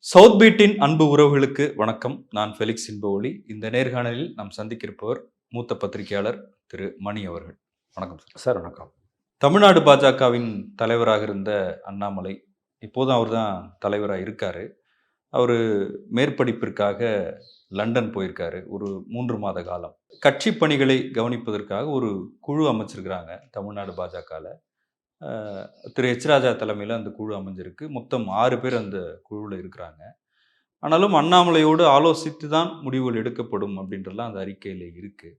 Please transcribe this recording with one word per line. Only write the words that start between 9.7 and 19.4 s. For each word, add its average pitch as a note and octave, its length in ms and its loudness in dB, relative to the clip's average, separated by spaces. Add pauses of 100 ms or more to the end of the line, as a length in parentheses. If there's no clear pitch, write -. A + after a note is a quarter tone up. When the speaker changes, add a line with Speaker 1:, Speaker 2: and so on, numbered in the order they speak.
Speaker 1:
பாஜகவின் A#2+ 840 4 (100)
தலைவராக A2+ 460 2
இருந்த G2 600 -4
அண்ணாமலை, G2 500 -8 (500)
இப்போதும் B2+ 320 -2
அவர் A2+ 140 2
தான் G2+ 560 -4
தலைவரா G2+ 360 -4
இருக்காரு. F#2+ 420 -8 (680)
அவரு B2 280 2 (540)
மேற்படிப்பிற்காக A2+ 880 -2 (680)
லண்டன் A2 420 -2
போயிருக்காரு F#2 560 -8
ஒரு G2 400 -10
மூன்று A#2+ 300 -6
மாத G2 260 -6